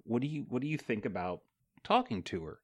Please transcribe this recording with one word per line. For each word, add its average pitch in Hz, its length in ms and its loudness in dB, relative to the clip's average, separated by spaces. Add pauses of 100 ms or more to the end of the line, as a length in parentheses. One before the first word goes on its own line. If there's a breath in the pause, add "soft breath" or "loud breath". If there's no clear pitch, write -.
What 117 160 2
do 135 80 0
you, 151 180 -2
what 123 140 0
do 143 80 -2
you 156 80 0
think 107 280 -2
about 90 360 -2 (420)
talking 196 400 2
to 87 220 -4
her 80 180 -10